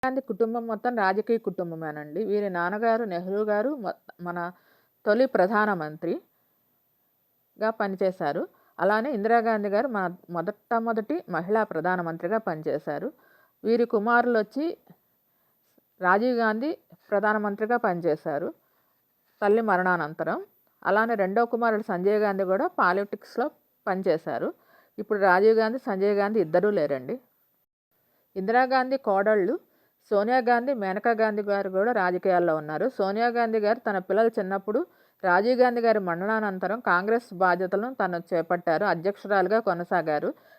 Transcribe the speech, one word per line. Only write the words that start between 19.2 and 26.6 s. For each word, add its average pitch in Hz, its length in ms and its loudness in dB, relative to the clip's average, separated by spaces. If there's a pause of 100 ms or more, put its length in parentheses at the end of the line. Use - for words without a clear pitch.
తల్లి 214 200 2
మరణానంతరం. 180 840 0 (420)
అలానే 220 280 2
రెండో 202 300 0
కుమారుడు 226 380 -2
సంజయ్ 196 360 0
గాంధీ 196 260 0
కూడా 190 220 0
పాలిటిక్స్‌లో 202 840 -2 (360)
పనిచేశారు. 185 680 -2 (440)
ఇప్పుడు 208 220 -4
రాజీవ్ 196 380 6
గాంధీ, 220 200 0
సంజయ్ 202 360 0
గాంధీ 202 260 0
ఇద్దరూ 175 300 2